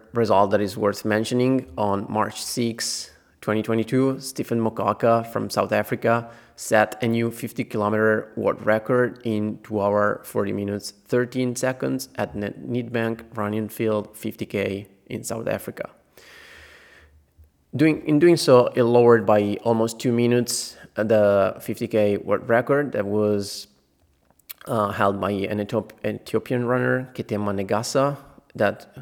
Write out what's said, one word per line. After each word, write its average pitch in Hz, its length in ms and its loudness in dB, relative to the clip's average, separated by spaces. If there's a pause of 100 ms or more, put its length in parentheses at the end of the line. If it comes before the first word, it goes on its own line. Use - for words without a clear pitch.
(120)
result 104 380 4
that 101 100 2
is 104 160 -4
worth 104 300 -2
mentioning. 123 720 0
On 98 320 0
March 107 320 -2
sixth, - 680 -6 (300)
twenty 110 220 -2
twenty-two, 131 580 0
Stephen 123 400 -4
Mokoka 113 720 0
from 110 160 -4
South 101 240 -2
Africa 117 580 0 (240)
set - 480 0
a 120 60 0
new 117 220 0
fifty 117 340 -8
kilometer 110 720 0
world 107 300 -2
record 117 580 0
in 107 380 -2
two 107 180 -4
hour, 104 440 2
forty 101 280 -4
minutes, 101 400 -6 (140)
thirteen 123 500 -2
seconds 131 600 -4
at - 180 -4
Ned-, - 340 -8
Nedbank 117 560 -4 (100)
Running 107 340 -4
Field 107 480 -4
fifty - 280 -8
K 101 440 -4 (180)
in - 180 -10
South 113 240 -6
Africa. - 420 -8 (1800)
Doing, 151 320 2
in 147 120 2
doing 170 180 6
so, 123 300 6
it - 160 0
lowered 117 420 6
by 104 400 4
almost 113 340 0
two 123 140 0
minutes, 120 640 0 (200)
uh, 107 80 0
the 101 560 4
fifty 113 280 -6
K 104 300 2
world 98 300 -2
record 127 440 2
that 101 140 -2
was, 104 600 -2 (1000)
uh, 107 240 0
held 101 300 0
by 95 100 0
an 104 280 -2
Ethiop-, 104 340 -4 (120)
Ethiopian 113 640 -4
runner, 127 480 0
Ketema 104 380 -4
Negasa, 117 680 -2 (360)
that - 460 -2